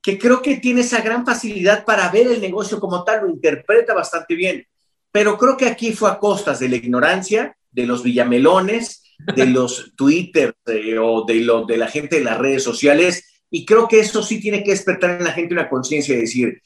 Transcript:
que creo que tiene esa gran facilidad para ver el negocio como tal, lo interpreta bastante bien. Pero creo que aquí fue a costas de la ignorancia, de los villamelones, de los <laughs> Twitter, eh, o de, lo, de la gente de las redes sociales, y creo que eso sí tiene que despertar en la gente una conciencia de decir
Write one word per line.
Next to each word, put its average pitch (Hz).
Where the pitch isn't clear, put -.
que 196
creo 254
que 285
tiene 247
esa 240
gran 233
facilidad 208
para 196
ver 226
el 233
negocio 196
como 175
tal, 214
lo 185
interpreta 170
bastante 170
bien. 180
Pero 208
creo 247
que 254
aquí 233
fue 208
a -
costas 190
de 127
la 123
ignorancia, 180
de 123
los 120
villamelones, 143
de 131
los 127
<laughs> -
Twitter, 151
eh, 110
o 113
de, 117
lo, 113
de 113
la 113
gente 151
de 135
las 113
redes 135
sociales, 147
y 170
creo 226
que 220
eso 214
sí -
tiene 208
que 202
despertar 180
en 175
la 160
gente 170
una 170
conciencia 139
de 117
decir 117